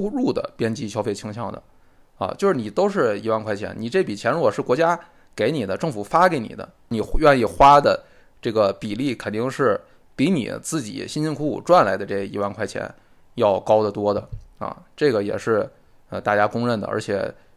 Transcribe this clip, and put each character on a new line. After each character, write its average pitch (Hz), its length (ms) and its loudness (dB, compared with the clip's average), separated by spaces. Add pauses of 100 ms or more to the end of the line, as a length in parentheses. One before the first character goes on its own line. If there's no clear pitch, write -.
入 254 220 -2
的 - 240 -4
边 113 180 -2
际 110 140 -8
消 104 160 -4
费 104 100 -4
倾 104 200 -10
向 98 180 -10
的。 - 100 -14 (560)
啊， 95 200 -4
就 196 100 0
是 190 60 4
你 113 160 -4
都 175 180 2
是 135 320 0
一 110 100 -8
万 110 140 0
块 107 120 -4
钱， 98 220 -8
你 113 120 -6
这 185 140 0
笔 107 120 -6
钱 113 160 -2
如 156 80 0
果 135 100 4
是 104 120 -4
国 123 140 0
家 165 220 2 (380)
给 107 160 0
你 139 140 -2
的， 95 100 -4
政 165 160 -4
府 104 120 -8
发 175 260 4
给 151 100 -2
你 107 100 -8
的， - 180 -14 (200)
你 110 160 -4 (160)
愿 147 180 6
意 120 60 2
花 143 380 8
的 113 200 4 (400)
这 123 100 -4
个 104 200 4
比 104 240 -6
例 131 180 -2
肯 104 200 -8
定 117 180 -4
是 123 280 0 (360)
比 147 160 2
你 123 180 0 (120)
自 160 200 -6
己 104 240 -10
辛 - 180 -6
辛 156 120 -4
苦 147 140 -4
苦 101 120 -6
赚 165 240 6
来 95 120 0
的 98 80 -6
这 98 180 -4
一 101 140 -8
万 101 160 -4
块 107 120 -6
钱 - 240 -8 (460)
要 104 240 2
高 110 240 4
得 104 80 0
多 104 220 -2
的。 101 120 -4 (340)
啊， - 220 -12 (140)
这 147 160 2
个 107 100 0
也 101 160 -4
是， 110 320 0 (400)
呃， 92 120 -8
大 104 160 2
家 104 100 4
公 117 180 -2
认 120 140 0
的， 98 80 -6
而 107 140 -4
且 101 320 -4 (240)